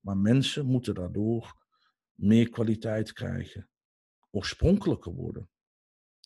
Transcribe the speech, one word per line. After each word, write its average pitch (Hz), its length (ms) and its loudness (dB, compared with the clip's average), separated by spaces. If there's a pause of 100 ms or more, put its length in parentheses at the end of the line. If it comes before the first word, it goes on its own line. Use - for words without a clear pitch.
Maar 98 160 -4
mensen 127 500 2
moeten 123 280 0
daardoor 98 720 -4 (480)
meer 110 340 4
kwaliteit 110 640 -4
krijgen, 92 560 -10 (600)
oorspronkelijker - 840 0
worden, 85 380 -10 (760)